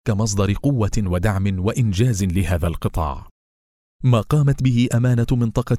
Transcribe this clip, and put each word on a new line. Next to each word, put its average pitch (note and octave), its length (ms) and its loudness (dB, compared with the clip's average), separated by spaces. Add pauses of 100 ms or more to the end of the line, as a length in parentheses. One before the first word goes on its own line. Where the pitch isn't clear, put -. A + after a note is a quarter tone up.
كمصدر G2+ 460 0
قوة A#2+ 440 0
ودعم F#2+ 640 0
وإنجاز G#2+ 640 0
لهذا F2 440 0
القطاع. D#2 600 -4 (760)
ما A#2 180 2
قامت C#3+ 420 0
به B2 300 2
أمانة A#2+ 380 2
منطقة A#2+ 480 0